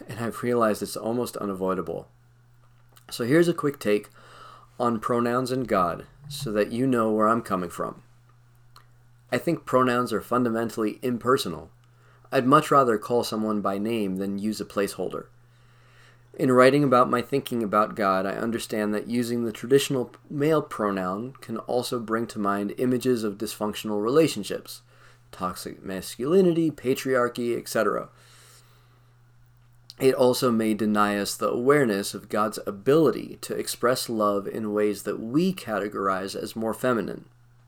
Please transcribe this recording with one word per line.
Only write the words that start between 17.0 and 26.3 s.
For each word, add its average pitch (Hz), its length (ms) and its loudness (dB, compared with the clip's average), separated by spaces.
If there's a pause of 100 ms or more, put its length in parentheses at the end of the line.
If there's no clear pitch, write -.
my 123 120 0
thinking 123 400 -2
about 104 320 2
God, 98 320 2
I 98 60 -2
understand 110 640 -2
that 104 160 -4
using 120 340 -2
the 113 80 -2
traditional 131 640 2 (160)
male 151 320 2
pronoun 101 800 -4
can 113 160 -8
also 120 420 -4
bring 113 280 -4
to - 120 -10
mind 101 380 -2
images 127 480 0
of 101 120 -4
dysfunctional 104 640 -4
relationships, 131 800 0 (520)
toxic - 500 -8
masculinity, 160 880 2